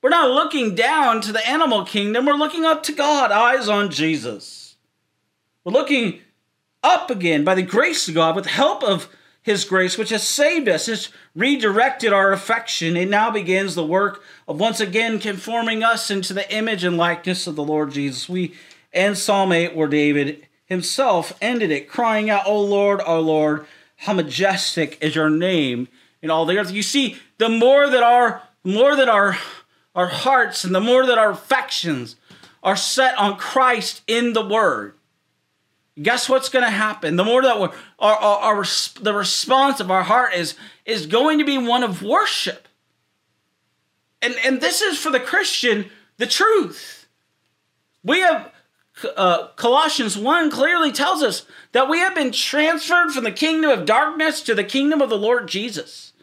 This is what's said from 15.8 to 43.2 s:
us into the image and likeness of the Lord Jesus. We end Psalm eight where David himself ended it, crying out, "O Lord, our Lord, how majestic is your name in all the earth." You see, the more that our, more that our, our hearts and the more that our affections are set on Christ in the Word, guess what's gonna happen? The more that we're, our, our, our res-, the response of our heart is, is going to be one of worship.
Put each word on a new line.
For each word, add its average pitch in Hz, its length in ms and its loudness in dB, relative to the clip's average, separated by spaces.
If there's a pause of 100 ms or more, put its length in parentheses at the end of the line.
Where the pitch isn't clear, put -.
us 226 260 0
into 196 240 -4
the 196 180 -6
image 214 300 -2
and 175 140 0
likeness 170 500 -2
of 165 80 -8
the 151 80 -6
Lord 151 300 -2
Jesus. 139 360 -6
We 180 260 -4 (380)
end 202 240 0
Psalm 196 360 0
eight 170 220 0
where 156 140 0
David 147 580 0 (200)
himself 185 720 -2
ended 220 300 -2
it, 139 180 -4
crying 220 400 0
out, 202 180 0
"O 208 140 0
Lord, 202 400 2
our 165 200 0
Lord, 156 460 0 (320)
how 208 160 -4
majestic 165 880 -2
is 151 140 -2
your 156 160 2
name 151 560 0 (340)
in 156 80 -8
all 160 160 0
the 180 140 0
earth." 185 140 -4
You 208 100 -4
see, 269 360 -2 (200)
the 226 100 2
more 262 400 6
that 254 140 4
our, 240 400 4 (220)
more 240 320 4
that 262 120 4
our, 202 300 2 (560)
our 180 140 0
hearts 254 560 0
and 185 100 -2
the 190 60 2
more 247 260 4
that 240 120 2
our 214 120 4
affections 170 880 -4 (460)
are 196 140 2
set 262 400 0
on 202 200 0
Christ 247 720 0
in 240 260 0
the 214 120 -2
Word, 165 500 0 (1040)
guess 240 280 -2
what's 262 200 0
gonna 247 220 2
happen? 202 460 -2
The 185 80 2
more 240 180 2
that 240 180 2
we're, 180 120 -2 (260)
our, 214 180 4
our, 208 220 2
our 214 220 2
res-, - 400 -4
the 202 140 -2
response 262 680 0
of 185 100 -4
our 185 120 2
heart 214 320 2
is, 170 200 -4 (300)
is 208 220 -4
going 277 320 2
to 302 60 2
be 277 140 0
one 240 240 0
of 190 200 -4
worship. 294 640 -2 (1500)